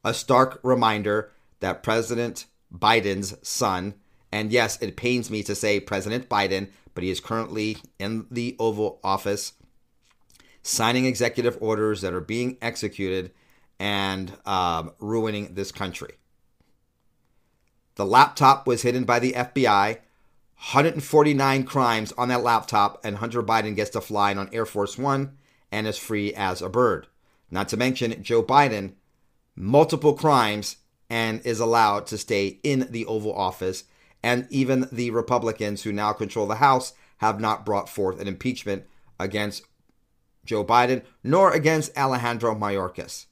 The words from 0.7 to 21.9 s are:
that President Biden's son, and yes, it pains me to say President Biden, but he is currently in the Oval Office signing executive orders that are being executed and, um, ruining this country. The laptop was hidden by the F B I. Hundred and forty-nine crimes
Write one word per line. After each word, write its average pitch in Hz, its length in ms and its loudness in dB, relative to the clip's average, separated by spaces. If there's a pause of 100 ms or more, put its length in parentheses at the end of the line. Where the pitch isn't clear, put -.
that 92 240 -4
President 113 640 -2 (300)
Biden's 101 600 2 (120)
son, 98 460 -2 (380)
and 107 200 -4
yes, 117 300 2
it 98 160 -8
pains 123 320 -2
me 107 140 -4
to 101 120 -4
say 104 240 0
President 104 500 -4
Biden, 98 400 0 (240)
but 87 100 -8
he 92 60 -2
is 92 100 -4
currently 110 580 -6 (220)
in 104 300 -6
the 120 300 -6
Oval 107 440 -2
Office 98 500 -2 (1080)
signing 120 440 2
executive 120 560 0
orders 107 400 0
that 92 120 -4
are 90 80 -4
being 123 400 -4
executed 95 680 -6 (480)
and, 98 540 -4 (120)
um, 87 540 -2
ruining 107 540 -4
this 95 180 -8
country. - 420 -10 (1800)
The 101 100 -4
laptop 135 600 6
was 123 160 0
hidden 123 220 2
by 120 160 2
the 123 160 0
F 123 180 -4
B 127 140 4
I. 104 320 4 (560)
Hundred 151 380 2
and 147 100 -6
forty-nine 139 640 4
crimes 113 480 0